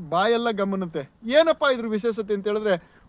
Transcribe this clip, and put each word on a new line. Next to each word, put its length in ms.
ಬಾಯೆಲ್ಲ 420
ಗಮ್ 220
ಅನ್ನುತ್ತೆ. 380
ಏನಪ್ಪ 400
ಇದ್ರ 120
ವಿಶೇಷತೆ 480
ಅಂತ 120
ಹೇಳಿದ್ರೆ, 460